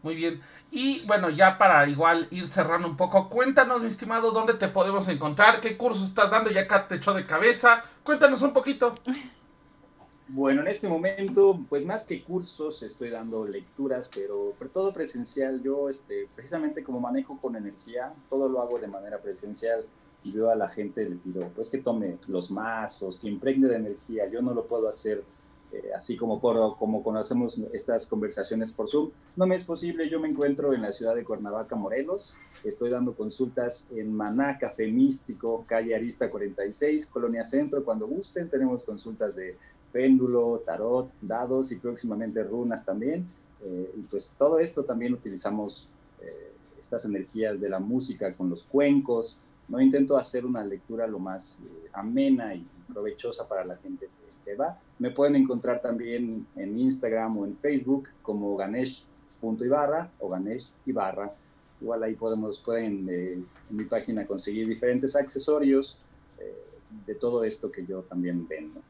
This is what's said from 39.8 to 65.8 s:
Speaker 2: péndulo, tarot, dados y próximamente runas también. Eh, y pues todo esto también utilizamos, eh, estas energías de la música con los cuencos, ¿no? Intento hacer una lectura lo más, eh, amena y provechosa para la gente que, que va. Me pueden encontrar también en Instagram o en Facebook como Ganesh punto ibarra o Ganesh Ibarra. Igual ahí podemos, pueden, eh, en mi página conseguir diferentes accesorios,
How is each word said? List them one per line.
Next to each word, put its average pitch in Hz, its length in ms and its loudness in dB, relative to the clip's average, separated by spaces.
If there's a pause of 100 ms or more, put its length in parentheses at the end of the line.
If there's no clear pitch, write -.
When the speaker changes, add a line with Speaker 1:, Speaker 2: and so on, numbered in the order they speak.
Speaker 2:
péndulo, 123 760 4
tarot, 117 540 -2
dados 123 540 -2
y 98 40 -8
próximamente 113 640 -4
runas 113 420 -4
también. 143 420 -4 (340)
Eh, 92 360 -8
y 104 60 -12
pues - 340 -8
todo 156 220 4
esto 165 260 0
también 123 280 -2
utilizamos, 104 760 -6 (320)
eh, - 300 -16 (280)
estas - 260 -6
energías 104 540 -2
de 101 80 -2
la 95 120 -2
música 107 540 -4
con 92 160 -2
los 85 140 -6
cuencos, 135 760 2 (260)
¿no? 123 140 0
Intento 135 360 6
hacer 123 280 -2
una 120 180 -4
lectura 110 440 -6
lo 104 120 -6
más, 95 460 -10
eh, - 260 -18
amena 113 640 0
y 87 100 -12 (260)
provechosa 110 580 -6
para 95 160 -4
la 90 120 -10
gente - 300 -12 (380)
que, 101 60 -10
que 101 60 -6
va. 165 220 -4 (180)
Me 123 140 -2
pueden 143 240 4
encontrar 123 460 2
también 117 720 -4
en 101 240 -6
Instagram 113 600 0
o 101 60 -2
en 101 120 -8
Facebook 135 500 0 (140)
como 104 340 -2
Ganesh 110 480 -4 (380)
punto 113 240 -2
ibarra 147 440 2 (100)
o 92 100 -6
Ganesh 101 420 -6 (140)
Ibarra. 101 480 -4 (480)
Igual 113 220 -4
ahí 113 120 -4
podemos, 110 460 -4
pueden, 107 480 -2
eh, 90 240 -4
en 90 140 -8 (280)
mi 107 80 -4
página 107 420 -2
conseguir 104 440 -4
diferentes 127 480 0
accesorios, 139 800 2 (400)